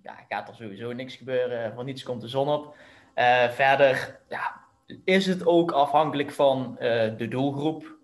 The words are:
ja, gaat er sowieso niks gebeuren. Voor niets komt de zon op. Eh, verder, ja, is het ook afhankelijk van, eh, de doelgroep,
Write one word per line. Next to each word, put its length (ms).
ja, 280
gaat 200
er 60
sowieso 380
niks 220
gebeuren. 580
Voor 100
niets 200
komt 180
de 60
zon 220
op. 260
Eh, 360
verder, 680
ja, 320
is 220
het 200
ook 260
afhankelijk 600
van, 460
eh, 400
de 100
doelgroep, 760